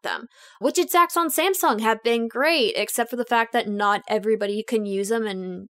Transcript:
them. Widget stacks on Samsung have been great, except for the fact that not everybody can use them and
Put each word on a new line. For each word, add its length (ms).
them. 240
Widget 280
stacks 260
on 120
Samsung 520
have 240
been 240
great, 480
except 340
for 60
the 80
fact 280
that 160
not 380
everybody 560
can 240
use 220
them 180
and 440